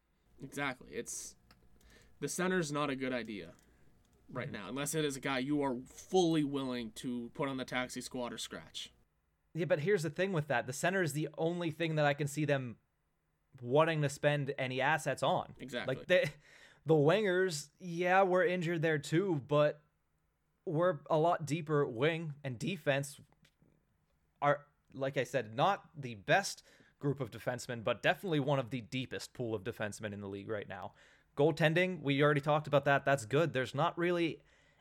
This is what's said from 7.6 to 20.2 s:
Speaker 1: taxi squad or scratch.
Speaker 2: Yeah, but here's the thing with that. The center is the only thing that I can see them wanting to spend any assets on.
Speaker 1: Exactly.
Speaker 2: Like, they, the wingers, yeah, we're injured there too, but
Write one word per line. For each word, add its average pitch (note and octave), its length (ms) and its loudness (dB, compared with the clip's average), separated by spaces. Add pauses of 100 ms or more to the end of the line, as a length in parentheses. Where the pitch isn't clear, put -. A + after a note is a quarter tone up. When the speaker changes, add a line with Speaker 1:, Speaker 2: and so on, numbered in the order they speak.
Speaker 1:
taxi B2+ 360 -6
squad A#2+ 320 -8
or A2+ 60 -10
scratch. - 540 -12 (600)
Speaker 2:
Yeah, D#3+ 120 -2
but D#3+ 140 2
here's F3+ 220 2
the D#3 80 -2
thing F#3+ 220 -2
with D3+ 160 0
that. A#2+ 180 2
The B2+ 60 -6
center F#3 300 0
is D3 100 0
the D3+ 240 -2
only E3+ 340 -2
thing D#3+ 260 -2
that D3+ 100 4
I C#3+ 80 4
can C#3+ 120 -4
see D3+ 200 -4
them C3 300 -2 (840)
wanting D3+ 420 4
to C#3+ 60 4
spend C#3+ 500 0
any B2+ 220 -2
assets C#3+ 420 0
on. D3 380 0
Speaker 1:
Exactly. B2 360 -4
Speaker 2:
Like, - 100 -12
they, F3+ 180 6 (600)
the D#3 80 6
wingers, F3+ 760 4 (100)
yeah, F3+ 440 4
we're F3+ 240 6
injured F3 340 0
there D#3+ 180 2
too, D#3 480 0
but D3 360 4 (840)